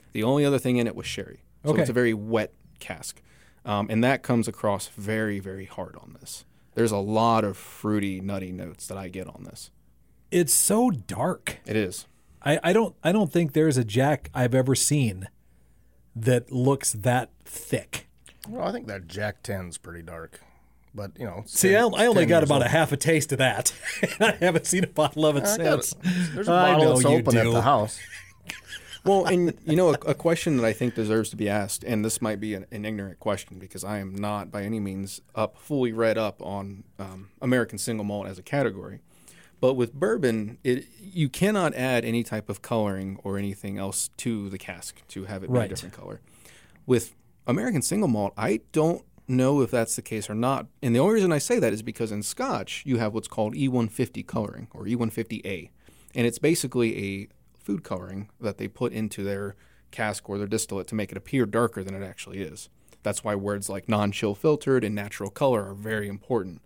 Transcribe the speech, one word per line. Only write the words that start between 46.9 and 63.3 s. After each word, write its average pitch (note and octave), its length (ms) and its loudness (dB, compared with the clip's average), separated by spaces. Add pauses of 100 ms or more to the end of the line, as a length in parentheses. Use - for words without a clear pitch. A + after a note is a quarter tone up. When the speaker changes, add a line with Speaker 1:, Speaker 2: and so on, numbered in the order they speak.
Speaker 1:
American F3 360 0
single G3 260 0
malt, G#2 280 0
I A2 240 0 (100)
don't D#3+ 340 2 (220)
know C3 360 4
if A#2 100 0
that's A#2 240 0
the A#2 60 -6
case A2 280 -6
or G#2+ 40 -6
not. B2 320 0 (140)
And A#2 140 2
the B2 60 6
only G3+ 140 6
reason F#3+ 180 4
I D3 60 4
say A#3+ 200 0
that A#2+ 140 4
is G#2+ 100 -4
because A2+ 300 -4
in G#2 100 -4
Scotch, F#3+ 640 -4
you B2+ 120 2
have A2 160 0
what's A2 140 -6
called A2 280 -4
E C#3+ 120 0
one B2 200 2
fifty A#2 360 -4
coloring, - 480 -6
or G#2 140 -12
E A2+ 100 -2
one A2+ 140 0
fifty A2 340 -6
A. F#2 260 -10 (440)
And A#2+ 120 2
it's A#2 140 -2
basically B2 580 2
a G2 300 -6 (280)
food - 280 -6
coloring F#2+ 440 -8 (120)
that G#2 180 -6
they G#2+ 80 -6
put A#2 260 -4
into G#2+ 300 -6
their G2 320 -6 (380)
cask G#2+ 360 -6
or G2+ 100 -4
their G2+ 100 -4
distillate G2+ 400 -4
to A2 80 -6
make G#2 160 -4
it - 40 -10
appear A#2+ 300 0
darker A2 380 0
than F#2+ 100 -10
it G2 100 -10
actually G2 380 -14
is. - 260 -12 (360)
That's G#2 180 -4
why G#2 140 -2